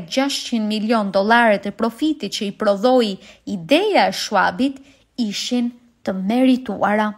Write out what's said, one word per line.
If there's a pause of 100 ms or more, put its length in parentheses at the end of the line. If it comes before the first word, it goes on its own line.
gjashqind
milion
dollarët
e
profitit
që
i
prodhoi (280)
ideja
e
Schwabit (400)
ishin (260)
të
merituara.